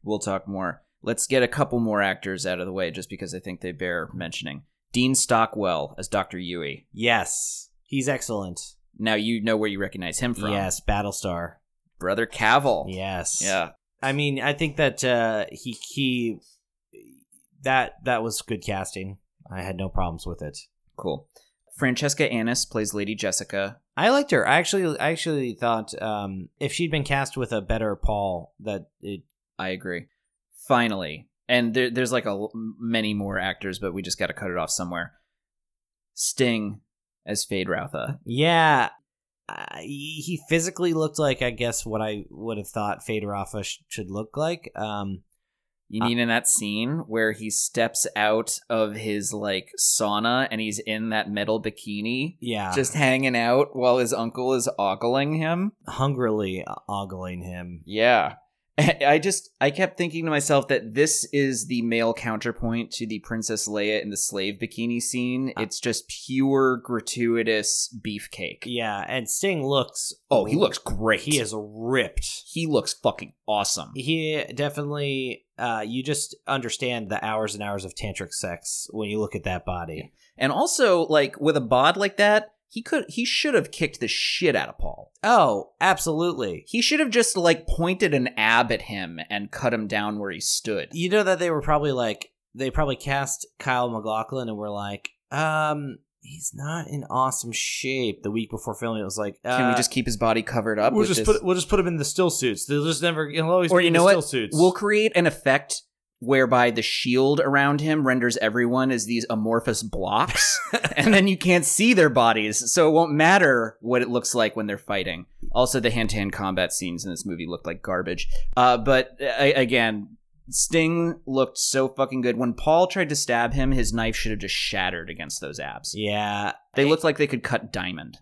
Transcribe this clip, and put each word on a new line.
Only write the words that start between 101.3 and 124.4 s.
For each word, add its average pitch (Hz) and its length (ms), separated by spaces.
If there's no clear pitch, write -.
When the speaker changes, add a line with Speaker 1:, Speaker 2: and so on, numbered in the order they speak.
Speaker 2:
put, - 40
we'll 180 120
just 180 160
put 202 100
him 170 60
in 175 100
the 147 80
still 180 240
suits. 120 380
They'll 143 180
just 156 160
never, 156 300
he'll 160 200
always 180 220
Speaker 1:
Or 180 60
Speaker 2:
be 180 60
Speaker 1:
you 170 40
Speaker 2:
in 165 60
Speaker 1:
know 170 60
Speaker 2:
the 175 40
Speaker 1:
what? 196 80
Speaker 2:
still 170 100
suits. 120 320
Speaker 1:
We'll 180 180
create 208 440
an 170 100
effect - 540
whereby 123 500
the 113 100
shield 131 600
around 139 420
him 156 240
renders 123 320
everyone 120 520
as 117 140
these 113 240
amorphous 113 540
blocks, 104 760
Speaker 2:
<laughs> - 180
Speaker 1:
and 208 160
then 196 160
you 185 80
can't 175 300
see 226 260
their 170 160
bodies, 113 640
so 165 160
it 160 40
won't 160 200
matter 151 720
what 120 180
it 123 80
looks 120 260
like 110 220
when 107 100
they're 101 120
fighting. 92 480
Also, 127 260
the 117 120
hand-to-hand 107 420
combat 92 400
scenes 87 320
in 95 60
this 82 160
movie 85 200
looked 87 200
like 85 160
garbage. 90 460
Uh, 123 220
but, 131 320
uh, 135 340
again, 113 640
Sting 165 800
looked 131 320
so 131 280
fucking 131 360
good. 120 160
When 120 160
Paul 165 320
tried 180 240
to 147 60
stab 120 360
him, 135 200
his 117 200
knife 113 240
should - 140
have 104 100